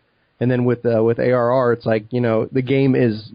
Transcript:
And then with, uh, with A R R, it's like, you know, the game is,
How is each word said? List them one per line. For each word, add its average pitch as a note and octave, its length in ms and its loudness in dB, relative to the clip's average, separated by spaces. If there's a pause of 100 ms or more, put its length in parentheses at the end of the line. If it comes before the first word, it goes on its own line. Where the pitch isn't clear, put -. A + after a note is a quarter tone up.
(380)
And A#2+ 120 0
then B2 140 0
with, A#2+ 220 -2
uh, A2+ 180 2
with A#2 140 0
A B2 140 0
R A#2+ 180 0
R, B2 240 2
it's A2+ 100 -8
like, A2 260 -2
you B2 120 -2
know, A2+ 280 0
the C3 120 -2
game C3+ 320 0
is, A2+ 400 0